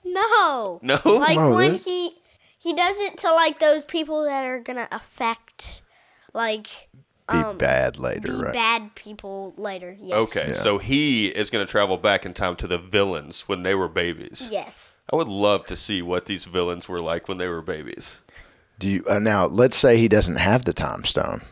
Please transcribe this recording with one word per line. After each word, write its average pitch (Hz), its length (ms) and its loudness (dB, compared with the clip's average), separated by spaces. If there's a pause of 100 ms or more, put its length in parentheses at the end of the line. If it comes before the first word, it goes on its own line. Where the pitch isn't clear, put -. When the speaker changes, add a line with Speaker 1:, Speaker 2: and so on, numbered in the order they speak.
Speaker 1:
No. 359 760 0
Speaker 2:
No? 135 220 2
Speaker 1:
Like 285 340 6
Speaker 3:
Wrong 156 120 6
with 117 60 6
Speaker 1:
when 143 200 4
Speaker 3:
it. - 60 -8
Speaker 1:
he, 359 340 -4 (420)
he 339 160 -4
does 349 240 0
it 403 200 -6
to, 339 140 2
like, 330 280 2
those 302 240 4
people 311 400 -4
that 277 200 -2
are 254 140 -6
gonna 240 320 -10
affect, - 880 -8 (540)
like, 220 320 -4 (640)
Speaker 3:
Be - 80 4
Speaker 1:
um, 214 180 -2
Speaker 3:
bad 65 420 0
later, - 340 -6
Speaker 1:
be - 100 -6
Speaker 3:
right? - 100 -4
Speaker 1:
bad 226 440 -2
people 196 600 -14
later, 190 420 -10
yes. 185 200 -10
Speaker 2:
Okay, - 300 -2
Speaker 3:
Yeah. 65 60 -4
Speaker 2:
so 101 240 0
he 123 500 2
is 101 220 -4
gonna 101 160 -2
travel 98 320 2
back 98 280 2
in 90 80 -10
time 90 220 -2
to 92 100 -6
the 87 120 -4
villains 92 640 -2
when 95 200 -6
they 92 140 0
were 92 120 -2
babies. 85 600 -6
Speaker 1:
Yes. - 480 -12 (140)
Speaker 2:
I - 20 0
would 165 140 0
love 101 380 2
to 92 100 -10
see 95 260 -6
what 90 240 -4
these 95 200 -8
villains 87 420 -4
were 90 120 -6
like 82 280 -4
when 95 100 -6
they 90 100 -2
were 85 140 -6
babies. 78 580 -12 (600)
Speaker 3:
Do 98 80 -2
you, 98 200 0
uh, 101 120 2
now, 104 260 2
let's 120 300 4
say 117 220 8
he 117 100 6
doesn't 101 280 4
have 104 280 2
the 85 80 0
time 60 320 -6
stone. - 480 -2